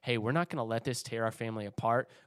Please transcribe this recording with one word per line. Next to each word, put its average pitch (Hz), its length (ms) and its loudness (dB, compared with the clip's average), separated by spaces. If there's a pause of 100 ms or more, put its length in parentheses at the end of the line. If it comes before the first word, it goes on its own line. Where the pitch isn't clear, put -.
"Hey, 123 160 2
we're 110 140 2
not 170 180 2
gonna 143 140 -2
let 113 200 0
this 127 200 -2
tear 113 200 -2
our 110 80 2
family 110 360 -4
apart. 117 420 2 (180)